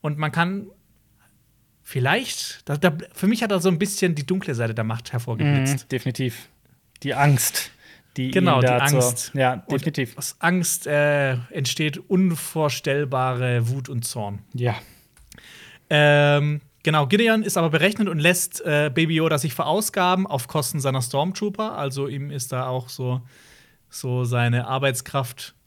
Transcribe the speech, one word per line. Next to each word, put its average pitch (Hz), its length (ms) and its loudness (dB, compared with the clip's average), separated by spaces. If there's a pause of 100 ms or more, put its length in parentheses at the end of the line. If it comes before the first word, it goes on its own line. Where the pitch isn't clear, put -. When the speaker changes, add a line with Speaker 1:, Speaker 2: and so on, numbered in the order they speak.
Speaker 1:
Und 151 180 -4
man 151 140 -2
kann 190 340 -2 (1160)
vielleicht, - 840 -2
da, 143 80 -2
da, 170 160 2 (200)
für - 140 -2
mich 226 160 2
hat 214 100 0
er 185 80 2
so 175 80 4
ein 175 100 2
bisschen 190 360 0
die 147 120 -4
dunkle 185 280 -2
Seite 117 200 -2
der 113 100 -2
Macht 113 280 -6
hervorgeblitzt. 135 720 0
Speaker 2:
Mhm, - 40 -20
definitiv. 127 600 -4 (540)
Die 139 120 -4
Angst, 143 560 2 (460)
die 131 140 -4
Speaker 1:
Genau, 175 260 4
Speaker 2:
ihn 127 60 4
Speaker 1:
die 127 40 4
Speaker 2:
da 123 200 4
zur 147 180 4
Speaker 1:
Angst. 120 300 -2
Speaker 2:
Ja, 131 200 2
Speaker 1:
Und - 180 -10
Speaker 2:
definitiv. 139 460 -4
Speaker 1:
aus - 220 -10
Angst, 175 460 0
äh, 147 480 2 (160)
entsteht 151 480 -4
unvorstellbare 135 1700 0
Wut 127 200 -4
und 120 160 -6
Zorn. 104 360 -8 (140)
Speaker 2:
Ja. 120 200 0 (1160)
Speaker 1:
Ähm, 147 720 4 (240)
genau, 156 220 2
Gideon 220 360 4
ist 208 140 -2
aber 165 140 2
berechnet 196 380 2
und 175 100 -2
lässt, 180 460 0
äh, 151 280 2
Baby 165 220 2
Yoda 156 240 2
sich 131 160 -4
verausgaben 185 720 0
auf 135 220 -4
Kosten 151 320 -4
seiner 131 220 0
Stormtrooper. 196 760 -4
Also 139 300 -4
ihm 139 220 -8
ist 139 220 -8
da 127 140 -4
auch 127 220 -4
so, 127 320 -4 (680)
so 123 360 -4
seine 120 420 2
Arbeitskraft 131 880 -4 (120)